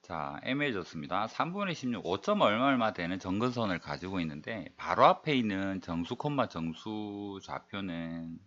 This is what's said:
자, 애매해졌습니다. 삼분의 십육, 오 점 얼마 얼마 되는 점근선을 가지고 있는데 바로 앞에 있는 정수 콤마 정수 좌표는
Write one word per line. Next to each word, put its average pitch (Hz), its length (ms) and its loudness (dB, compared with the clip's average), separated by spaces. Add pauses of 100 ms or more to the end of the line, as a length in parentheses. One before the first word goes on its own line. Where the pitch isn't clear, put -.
(100)
자, 73 320 -4
애매해졌습니다. 104 840 -2
삼분의 175 480 -2
십육, 120 280 -4
오 92 160 0
점 208 200 2
얼마 117 240 6
얼마 120 280 4
되는 90 280 -2
점근선을 104 580 0
가지고 90 400 -4
있는데 80 580 -4
바로 90 280 4
앞에 156 320 6
있는 95 460 0
정수 85 340 -2
콤마 143 320 0
정수 101 960 -6
좌표는 85 920 -6 (100)